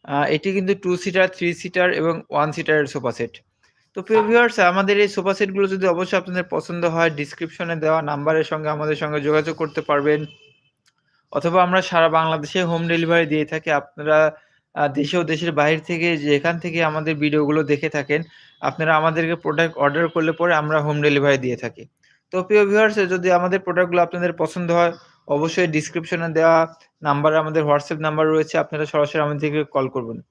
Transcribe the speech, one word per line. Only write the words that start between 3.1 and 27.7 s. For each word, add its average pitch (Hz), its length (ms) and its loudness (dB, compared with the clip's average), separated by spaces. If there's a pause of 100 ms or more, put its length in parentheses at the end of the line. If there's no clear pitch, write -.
সেট। - 300 -10 (520)
তো 190 80 -10
প্রিয় 220 200 4
ভিউয়ার্স, 233 360 4
আমাদের 196 420 4
এই 202 80 4
সোফা 196 260 -2
সেটগুলো 196 340 0
যদি 190 180 -2
অবশ্যই 180 320 0
আপনাদের 180 320 -4
পছন্দ 170 340 -4
হয়, 165 260 2
ডেসক্রিপশনে 160 640 -8
দেওয়া 160 260 0
নাম্বারের 147 420 0
সঙ্গে 156 240 -6
আমাদের 151 280 -4
সঙ্গে 151 240 -4
যোগাযোগ 151 360 0
করতে 156 240 -4
পারবেন। 151 440 0 (1080)
অথবা 170 300 0
আমরা 180 200 2
সারা 165 260 2
বাংলাদেশে 160 560 0
হোম 170 240 -2
ডেলিভারি 170 380 2
দিয়ে 151 180 -2
থাকি। 156 260 -6
আপনারা, 151 680 0 (380)
আ, 147 140 0
দেশে 165 300 -2
ও 170 60 0
দেশের 160 280 -4
বাইরে 147 280 2
থেকে 170 360 -2
যেখান 147 420 0
থেকে 165 260 -2
আমাদের 156 300 -2
ভিডিওগুলো 151 480 0
দেখে 147 260 -2
থাকেন, 143 340 -2 (380)
আপনারা 160 360 0
আমাদেরকে 160 400 0
প্রোডাক্ট 165 400 -2
অর্ডার 143 320 2
করলে 160 240 -2
পরে 170 220 0
আমরা 151 260 0
হোম 147 220 -2
ডেলিভারি 143 360 4
দিয়ে 123 180 -4
থাকি। 117 300 -10 (440)
তো 185 120 -4
প্রিয় 208 240 4
ভিউয়ার্স, 208 280 4
যদি 185 360 0
আমাদের 180 300 2
প্রোডাক্টগুলো 175 420 0
আপনাদের 175 300 -2
পছন্দ 165 380 -4
হয়, 170 220 4 (360)
অবশ্যই 160 380 0
ডেসক্রিপশনে 165 640 -4
দেওয়া 160 460 4 (280)
নাম্বারে 151 360 2
আমাদের 156 260 0
WhatsApp 147 360 0